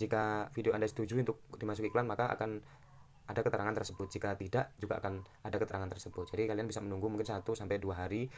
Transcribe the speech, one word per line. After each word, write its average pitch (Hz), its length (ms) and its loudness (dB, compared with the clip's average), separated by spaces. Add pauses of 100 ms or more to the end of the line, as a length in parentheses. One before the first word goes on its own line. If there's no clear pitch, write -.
Jika 107 480 2
video 110 240 4
Anda 107 160 2
setuju 110 240 -2
untuk 123 240 2 (160)
dimasuki 107 400 0
iklan, 120 160 4
maka 117 160 2
akan 107 320 0 (760)
ada 113 80 2
keterangan 104 320 2
tersebut. 98 400 -2
Jika 101 240 0
tidak, 110 400 0
juga - 240 -2
akan 95 240 -2 (160)
ada 104 160 -2
keterangan 98 320 0
tersebut. 92 400 -6
Jadi 113 160 2
kalian 107 240 0
bisa 104 160 -4
menunggu 98 240 0
mungkin 104 160 0
satu 110 320 -2
sampai 101 240 0
dua 92 240 -2
hari. 110 320 -2